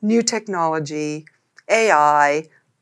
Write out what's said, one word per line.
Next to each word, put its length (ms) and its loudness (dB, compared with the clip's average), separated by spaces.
new 220 0
technology, 1040 -6
A 220 2
I, 580 2